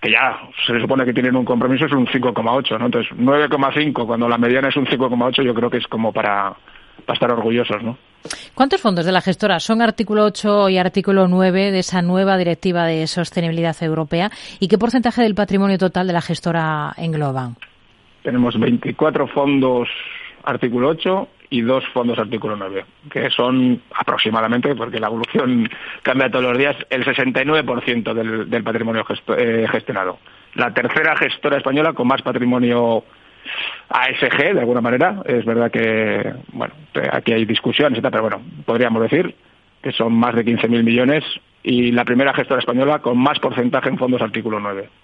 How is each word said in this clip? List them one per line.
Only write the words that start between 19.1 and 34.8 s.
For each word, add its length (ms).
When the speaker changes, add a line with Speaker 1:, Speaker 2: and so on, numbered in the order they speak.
Speaker 1:
fondos 600
artículo 460
ocho 400
y 120
dos 240
fondos 240
artículo 380
nueve, 280
que 220
son 500
aproximadamente, 800
porque 240
la 80
evolución 640
cambia 260
todos 160
los 140
días, 160
el 140
sesenta 360
y 60
nueve 180
por 200
ciento 300
del, 360
del 140
patrimonio 400
gesto-, 340
eh, 300
gestionado. 500
La 200
tercera 420
gestora 420
española 340
con 160
más 120
patrimonio 840
A 220
S 180
G, 240
de 80
alguna 220